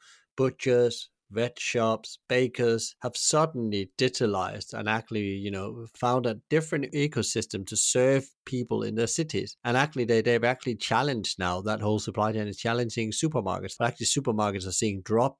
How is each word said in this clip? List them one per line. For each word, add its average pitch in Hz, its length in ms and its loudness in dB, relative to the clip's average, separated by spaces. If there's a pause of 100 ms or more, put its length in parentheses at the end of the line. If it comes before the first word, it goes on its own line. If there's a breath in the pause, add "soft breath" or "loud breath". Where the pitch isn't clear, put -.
(360 soft breath)
butchers, 123 720 2 (200)
vet 113 280 -2
shops, 113 600 0 (100)
bakers 120 760 2
have 123 140 -4
suddenly 117 800 0
digitalized 101 760 0
and 110 160 -4
actually, 110 380 -2
you 98 240 -4
know, 107 440 -6
found 123 300 2
a 113 240 -2
different 156 440 -2
ecosystem 113 760 -2
to 110 100 -8
serve 135 500 4 (200)
people 117 360 -2
in 107 120 -4
their 113 120 2
cities. 110 560 -4
And 120 140 0
actually, 135 280 2
they, 113 180 4
they've 117 200 4
actually 120 340 0
challenged 120 640 0
now, 90 240 0
that 107 200 -2
whole 104 160 2
supply 107 340 0
chain 107 160 -4
is 98 80 -8
challenging 117 540 -2
supermarkets. 98 680 -2
But 117 100 2
actually, 117 180 -4
supermarkets 107 600 0
are 92 60 -6
seeing 98 300 -2
drop 117 380 2